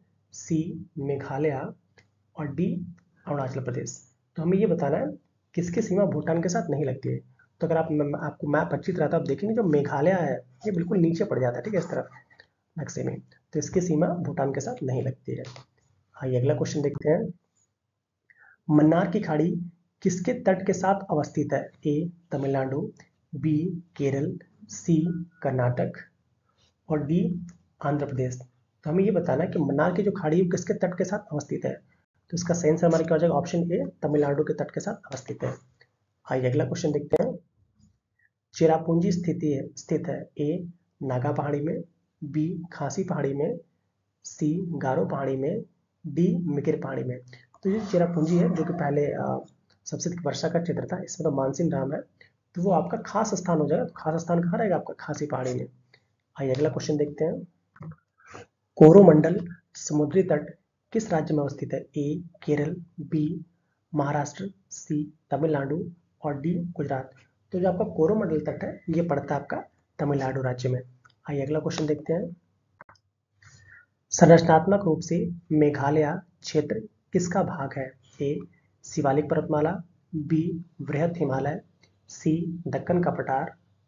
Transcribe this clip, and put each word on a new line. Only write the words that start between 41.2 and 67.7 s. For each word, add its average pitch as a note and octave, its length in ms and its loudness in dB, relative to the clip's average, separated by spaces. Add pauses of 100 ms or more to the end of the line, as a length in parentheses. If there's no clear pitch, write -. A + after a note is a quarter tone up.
पहाड़ी D3 300 -2
में, D#3+ 200 -4 (420)
बी, D#3 400 -4 (100)
खासी D3 300 -6
पहाड़ी C#3 300 -2
में, E3 260 -2 (640)
सी, E3 440 -2
गारो C#3+ 380 -2
पहाड़ी C3+ 320 -4
में, E3 260 -4 (440)
डी, F3 300 2
मिकिर D3 460 -2
पहाड़ी C3 200 -6
में। B2+ 160 -6 (440)
तो F#3+ 60 0
ये G#3+ 120 0 (100)
चेरापूंजी E3+ 460 2
है, E3+ 180 4
जो D#3+ 80 0
कि D#3 100 -2
पहले, C#3+ 320 0
अ, C3 400 -4 (400)
सबसे D#3 240 -6
अधिक - 160 -6
वर्षा D3+ 240 -2
का E3+ 100 0
क्षेत्र B2 260 -2
था, F#3 180 -6
इसमें D#3 280 -4
तो - 0 -
मानसून C#3 400 0
राम C3+ 220 -2
है, - 80 -6 (540)
तो E3+ 60 -4
वो F#3+ 100 2
आपका E3+ 260 2
खास G#3+ 380 -2
स्थान E3 240 0
हो - 80 2
जाएगा। D#3 180 2
तो - 120 -8
खास D#3+ 240 -2
स्थान F3 220 2
कहाँ F3 140 0
रहेगा G#3 180 2
आपका? - 240 -4
खासी D3+ 260 -6
पहाड़ी B2+ 280 -2
में। B2+ 140 -4 (760)
आइए, C3 120 0
अगला D3+ 160 2
question - 280 -2
देखते D3 280 -2
हैं। - 220 -4 (1300)
कोरोमंडल E3 720 10 (260)
समुद्री D3+ 500 0
तट D#3+ 320 -2 (360)
किस A3 200 -4
राज्य D#3 220 0
में D3 80 2
अवस्थित C3 320 -6
है? C3+ 60 -4 (180)
ए, D3+ 260 -4 (200)
केरल, D3 380 -2 (180)
बी, D3+ 460 -2 (500)
महाराष्ट्र, C#3+ 560 -2 (180)
सी, D3+ 440 -6 (180)
तमिलनाडु D3 600 -2 (320)
और C#3+ 180 -4
डी, E3+ 120 0
गुजरात। C#3 580 -4 (400)
तो F#3 80 -4
जो F#3 120 4